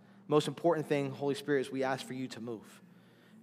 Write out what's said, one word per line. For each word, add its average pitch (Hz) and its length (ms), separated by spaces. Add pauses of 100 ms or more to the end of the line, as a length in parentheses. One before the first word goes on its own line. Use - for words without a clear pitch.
(280)
Most 147 180
important 156 400
thing, 139 240
Holy 135 240
Spirit, 135 280
is 123 100
we 131 100
ask 131 240
for - 60
you 131 160
to - 120
move 113 420 (600)